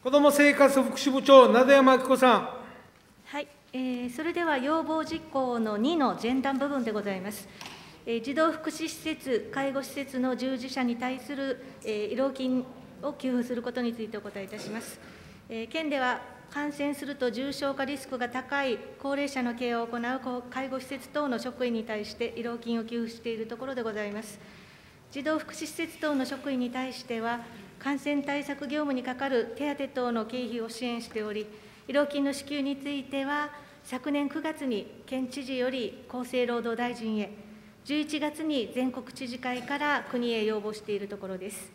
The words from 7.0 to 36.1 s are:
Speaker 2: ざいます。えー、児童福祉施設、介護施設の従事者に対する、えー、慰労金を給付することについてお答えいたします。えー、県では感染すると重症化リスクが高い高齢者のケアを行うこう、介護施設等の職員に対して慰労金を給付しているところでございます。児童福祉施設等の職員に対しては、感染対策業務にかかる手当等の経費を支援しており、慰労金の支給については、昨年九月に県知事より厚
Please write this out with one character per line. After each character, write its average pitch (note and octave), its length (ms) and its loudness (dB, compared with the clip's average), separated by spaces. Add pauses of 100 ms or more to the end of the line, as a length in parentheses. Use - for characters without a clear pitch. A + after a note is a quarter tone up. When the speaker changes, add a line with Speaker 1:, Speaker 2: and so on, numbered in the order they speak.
Speaker 2:
ざ G3+ 160 -4
い F#3 60 -6
ま G3+ 100 -8
す。 - 160 -12 (560)
え A#3 120 -2
ー、 A3+ 60 -2
児 C4 120 -4
童 D#4+ 180 4
福 D#4 160 -6
祉 D#4 200 -6
施 - 20 -6
設、 D4+ 640 -4
介 C#4 180 -2
護 C4+ 100 -2
施 - 120 -12
設 C4+ 240 -6
の B3+ 180 0
従 C4 220 -2
事 B3+ 100 -8
者 C4 140 -2
に A#3+ 140 0
対 B3+ 220 -4
す C#4+ 160 -10
る、 C4+ 300 -4 (180)
え G#3+ 300 -4
ー、 - 0 -
慰 A#3+ 60 -4
労 C4+ 140 2
金 B3+ 300 0 (400)
を C#4+ 120 -4
給 B3+ 180 -2
付 B3 100 2
す B3 120 -2
る A#3 80 -4
こ B3 100 -6
と B3+ 80 -4
に A#3 140 -2
つ A3+ 80 -8
い G#3+ 60 -8
て G#3+ 100 -8
お - 20 -6
答 G3+ 180 -12
え G3 60 -8
い G3 40 -12
た G#3 100 -12
し - 100 -10
ま A3 140 -8
す。 - 180 -16 (480)
え A3+ 140 -8
ー、 A3+ 60 -10
県 D#4+ 200 -4
で C#4+ 100 0
は B3 220 0 (300)
感 D4 240 -4
染 C#4+ 180 -2
す C#4 140 -8
る C#4 80 -6
と B3 160 0
重 C4 240 -4
症 C#4 180 -2
化 C4+ 140 -4
リ C#4+ 100 -6
ス C4+ 100 -12
ク C4 120 -6
が A#3+ 100 -2
高 B3+ 380 -2
い A#3+ 120 0 (200)
高 C#4 160 -4
齢 C#4 160 -2
者 C4 120 -4
の A#3+ 120 -2
ケ A#3+ 180 -2
ア A#3 100 -2
を A#3 40 -4
行 A#3 100 -8
う A#3+ 260 -4
こ B3 240 -6
う、 - 40 -16
介 C4 180 -6
護 C4 100 -4
施 B3+ 60 -8
設 C4+ 240 -10
等 D4 180 -2
の A#3+ 120 -2
職 B3 260 -6
員 A#3+ 80 0
に A3 120 -2
対 G#3+ 200 -6
し - 80 -12
て A#3 240 -6
慰 A#3 80 -6
労 A#3 140 -6
金 A#3 220 -2
を A3 40 -6
給 A#3 220 -4
付 A3 40 -8
し - 120 -16
て A#3 80 -6
い A3+ 80 -4
る A3 80 -6
と A#3 100 -10
こ B3 80 -10
ろ C4+ 100 -6
で B3 60 -4
ご A3 140 -4
ざ G#3+ 100 -4
い G#3 60 -6
ま G#3 120 -8
す。 - 160 -14 (720)
児 C#4 120 -8
童 D#4 160 0
福 - 160 -8
祉 - 60 -12
施 D#4 80 -6
設 E4 300 -8
等 D4+ 160 0
の C4 120 0
職 C4+ 260 -6
員 B3+ 60 0
に B3 100 0
対 B3+ 240 -6
し - 140 -14
て A3+ 160 -4
は、 A#3 180 -2 (380)
感 C#4 200 -2
染 C#4+ 240 0
対 C#4+ 220 -2
策 C#4+ 240 -6
業 D4 120 -2
務 C#4+ 120 -2
に B3+ 100 -2
か B3+ 120 -4
か C4+ 160 -4
る A#3 260 0
手 C#4+ 180 -2
当 C#4 140 -4
等 B3 240 -2
の A3 140 -2
経 B3 180 -6
費 A#3 160 -6
を A3+ 80 -6
支 A#3 160 -8
援 A#3+ 160 -4
し A#3+ 80 -12
て A3 140 -6
お G#3+ 100 -6
り、 G#3 140 -4 (420)
慰 B3 60 -6
労 C#4+ 120 4
金 C#4+ 160 -2
の C#4 100 2
支 C4+ 120 -8
給 C#4+ 160 -4
に C#4 160 -2
つ C#4 120 -10
い C#4+ 140 -4
て C4+ 220 -4
は、 D4 260 -2 (320)
昨 B3+ 300 -6
年 C#4+ 160 0
九 D#4 120 -4
月 D#4 240 -6
に A3+ 220 -2 (180)
県 C4 220 -4
知 C4 180 -8
事 B3+ 140 -4
よ B3 100 0
り B3+ 400 -6
厚 B3 160 -6